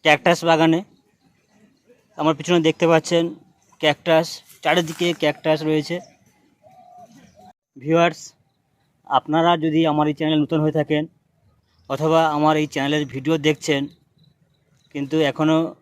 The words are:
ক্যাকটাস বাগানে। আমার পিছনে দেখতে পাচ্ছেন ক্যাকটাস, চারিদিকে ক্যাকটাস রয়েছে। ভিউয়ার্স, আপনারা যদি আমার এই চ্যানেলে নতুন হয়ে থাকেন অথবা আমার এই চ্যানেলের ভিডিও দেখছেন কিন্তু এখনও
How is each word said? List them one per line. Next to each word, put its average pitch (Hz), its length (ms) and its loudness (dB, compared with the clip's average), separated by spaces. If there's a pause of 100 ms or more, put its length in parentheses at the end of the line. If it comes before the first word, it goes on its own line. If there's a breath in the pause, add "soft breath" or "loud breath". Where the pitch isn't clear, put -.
ক্যাকটাস 160 340 2 (100)
বাগানে। 165 320 4 (1400)
আমার 156 180 0
পিছনে 175 200 0 (100)
দেখতে 160 240 0
পাচ্ছেন 165 320 2 (580)
ক্যাকটাস, 160 440 0 (380)
চারিদিকে 165 440 0 (140)
ক্যাকটাস 156 360 0 (100)
রয়েছে। 156 280 -4 (1900)
ভিউয়ার্স, 165 380 2 (1000)
আপনারা 165 320 0 (140)
যদি 160 160 0 (120)
আমার 151 180 0
এই 143 80 -6
চ্যানেলে 156 260 -2
নতুন 156 200 -4
হয়ে 156 160 -2
থাকেন 151 220 -2 (920)
অথবা 160 260 0 (160)
আমার 156 260 2
এই 151 120 -4
চ্যানেলের 147 300 -2 (100)
ভিডিও 135 200 -4 (120)
দেখছেন 147 360 -2 (1080)
কিন্তু 143 240 -6 (140)
এখনও 156 280 2 (240)